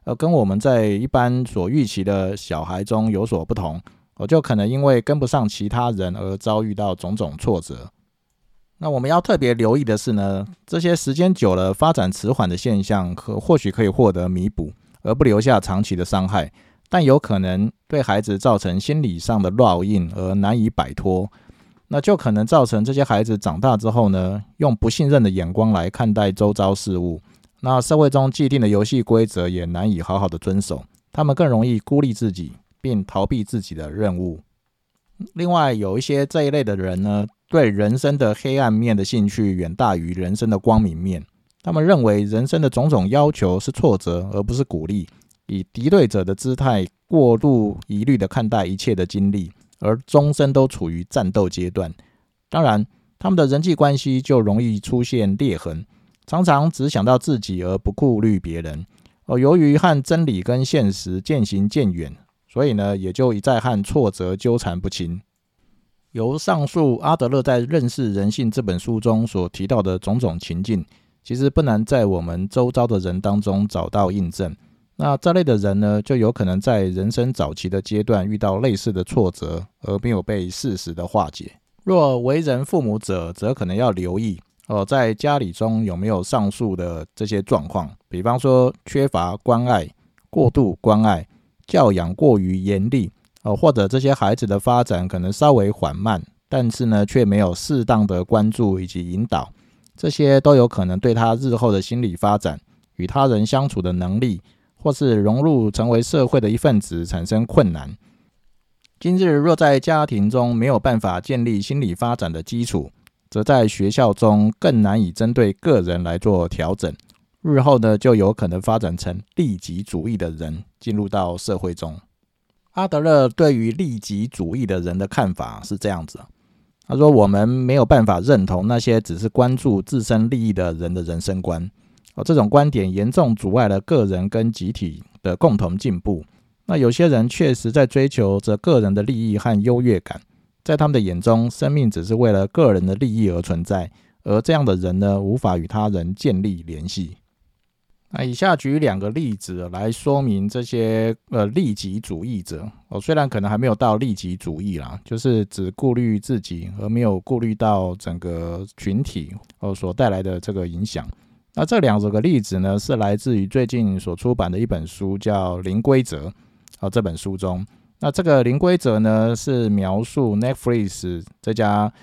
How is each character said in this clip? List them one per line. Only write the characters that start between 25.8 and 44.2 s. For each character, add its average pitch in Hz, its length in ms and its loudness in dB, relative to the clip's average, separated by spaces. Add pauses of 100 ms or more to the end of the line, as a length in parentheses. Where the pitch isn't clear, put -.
看 110 240 0
待 101 200 2
周 104 200 2
遭 98 220 0
事 95 240 -4
物， 87 220 -4 (400)
那 127 200 0
社 151 160 0
会 147 140 6
中 135 200 2
既 139 180 0
定 135 120 2
的 113 60 2
游 104 160 4
戏 123 180 0
规 113 240 4
则 90 240 -2
也 90 180 -4
难 87 220 -4
以 90 140 0
好 92 160 -2
好 98 80 -2
的 82 120 -4
遵 - 220 -2
守， 80 220 -6 (300)
他 156 100 -2
们 147 100 2
更 160 140 2
容 117 180 4
易 120 140 2
孤 143 220 0
立 135 120 2
自 107 200 -2
己， 87 200 -10 (280)
并 113 240 -2
逃 98 200 -4
避 113 200 -2
自 110 160 -6
己 82 160 -10
的 78 160 -10
任 95 260 -2
务。 87 220 -6 (960)
另 175 140 -4
外， 160 240 2
有 104 240 -2
一 127 40 -2
些 139 260 0
这 151 180 0
一 143 60 0
类 143 140 2
的 107 100 -2
人 92 280 -2
呢， 104 240 0 (220)
对 147 200 4
人 104 280 2
生 143 200 0
的 113 180 2
黑 135 240 -4
暗 123 140 2
面 110 240 2
的 98 80 0
兴 104 240 0
趣 101 240 -2
远 87 220 -4
大 110 200 2
于 85 200 -4
人 90 200 -4
生 113 140 -2
的 104 100 2
光 110 220 2
明 90 160 -2
面。 87 260 -4 (400)
他 175 100 -6
们 156 140 0
认 175 160 4
为 104 220 4
人 110 220 -2
生 160 160 0
的 139 80 2
种 123 180 0
种 110 220 2
要 147 200 4
求 95 300 0
是 - 100 -8
挫 120 280 2
折， 87 340 -4